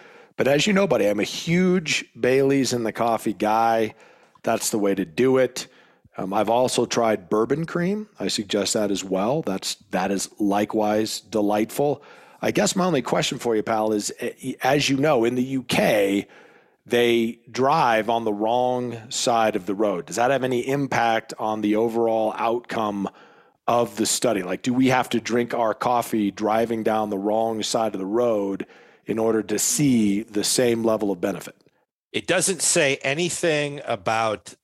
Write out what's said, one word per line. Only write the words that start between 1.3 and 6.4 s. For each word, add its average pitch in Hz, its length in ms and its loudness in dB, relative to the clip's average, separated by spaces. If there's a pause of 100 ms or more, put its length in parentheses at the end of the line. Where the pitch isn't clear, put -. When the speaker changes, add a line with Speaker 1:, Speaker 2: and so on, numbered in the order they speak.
Speaker 1:
Bailey's 131 540 2
in 120 100 -2
the 107 100 -2
coffee 113 400 0
guy. 110 600 2 (480)
That's 113 280 0
the 113 80 -2
way 98 160 2
to 95 100 -2
do 123 340 2
it. - 300 0 (480)
Um, 98 180 -6
I've 104 160 2